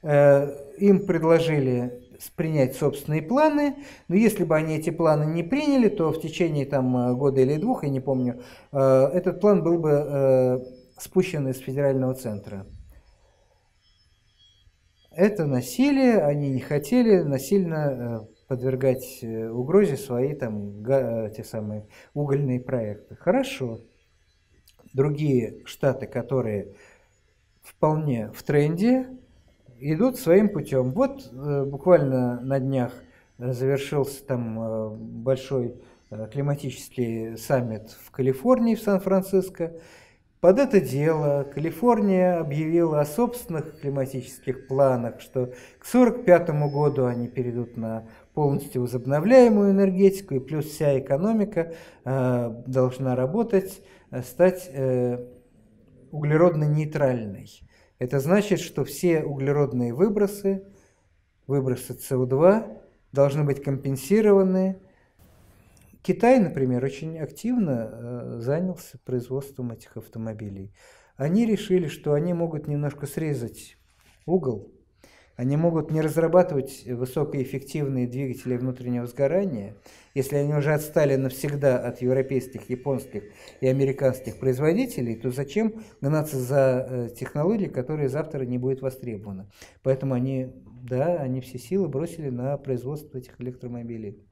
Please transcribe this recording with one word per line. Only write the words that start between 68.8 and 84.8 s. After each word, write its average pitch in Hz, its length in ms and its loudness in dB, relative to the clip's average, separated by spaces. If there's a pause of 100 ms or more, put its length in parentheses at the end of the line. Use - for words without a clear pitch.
производством 127 640 -6
этих - 260 -16
автомобилей. 107 720 -12 (460)
Они 170 300 0
решили, 185 400 0
что 147 260 -2
они 165 180 0
могут 165 360 -4
немножко 147 400 -4
срезать 139 680 -6 (520)
угол, 139 440 -2 (640)
они 131 220 0
могут 160 320 0
не 156 120 0
разрабатывать 160 840 2
высокоэффективные 131 1200 -4
двигатели 123 500 -6
внутреннего 123 520 -6
сгорания. 139 720 -2 (360)
Если 139 220 -2
они 143 180 0
уже 151 220 2
отстали 147 400 2
навсегда 135 640 0
от 120 240 -6
европейских, 131 640 -2
японских 123 540 -6 (360)
и 131 60 -2
американских 135 720 0
производителей, 139 800 0